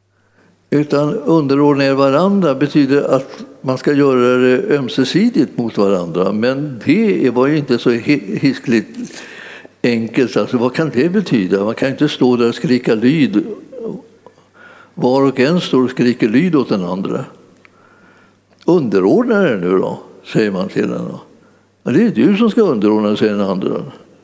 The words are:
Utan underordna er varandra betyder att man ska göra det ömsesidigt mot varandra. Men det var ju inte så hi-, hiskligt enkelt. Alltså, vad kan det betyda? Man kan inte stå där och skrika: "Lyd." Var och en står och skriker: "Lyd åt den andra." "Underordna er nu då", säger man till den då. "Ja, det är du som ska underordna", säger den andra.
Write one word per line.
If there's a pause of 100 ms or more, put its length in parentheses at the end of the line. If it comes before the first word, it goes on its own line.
(720)
Utan
underordna
er
varandra
betyder
att (160)
man
ska
göra
det
ömsesidigt
mot
varandra.
Men
det
var
ju
inte
så
hi-,
hiskligt (960)
enkelt.
Alltså,
vad
kan
det
betyda?
Man
kan
inte
stå
där
och
skrika:
"Lyd." (1500)
Var
och
en
står
och
skriker:
"Lyd
åt
den
andra." (1400)
"Underordna
er
nu
då", (340)
säger
man
till
den
då. (640)
"Ja,
det
är
du
som
ska
underordna",
säger
den
andra. (420)